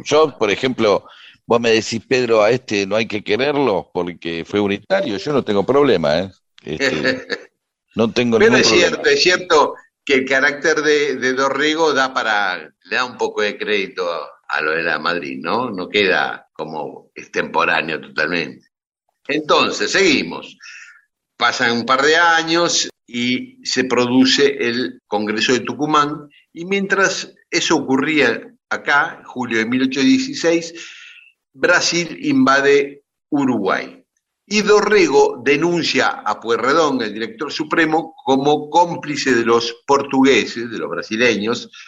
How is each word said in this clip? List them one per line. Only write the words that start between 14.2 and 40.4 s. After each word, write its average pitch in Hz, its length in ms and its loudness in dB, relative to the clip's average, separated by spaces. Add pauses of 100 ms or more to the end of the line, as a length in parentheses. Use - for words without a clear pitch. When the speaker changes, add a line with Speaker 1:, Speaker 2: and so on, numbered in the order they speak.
Speaker 2:
a 71 140 -4
lo 78 100 -2
de 82 120 -2
Lamadrid, 80 580 -4
¿no? 110 300 -4
No 92 180 -10
queda 82 640 0
como 78 640 -12
extemporáneo 80 840 -4
totalmente. 78 680 -6 (600)
Entonces, 139 640 0
seguimos. 107 640 0 (840)
Pasan 120 340 0
un 117 140 -2
par 131 180 2
de 156 120 4
años 165 720 2 (200)
y 123 580 -4
se 127 200 -2
produce 127 720 2 (120)
el 120 400 -6
Congreso 107 460 -2
de 123 80 2
Tucumán, 147 680 -2 (240)
y 170 120 -14
mientras 196 680 -2 (160)
eso - 260 0
ocurría 135 640 0 (280)
acá, 156 560 -2
julio 120 340 -6
de 110 60 0
mil 127 180 0
ochocientos 135 220 0
dieciséis, 156 680 0 (800)
Brasil 170 680 0
invade 139 840 2 (260)
Uruguay. 98 720 -2 (460)
Y 208 140 0
Dorrego 202 840 4
denuncia 147 640 2
a - 320 -4
Pueyrredón, 127 600 2
el 107 120 -6
director 113 380 -8
supremo, 160 600 -2 (100)
como 143 460 0
cómplice 147 640 0
de 117 120 2
los 117 300 0 (120)
portugueses, 131 840 2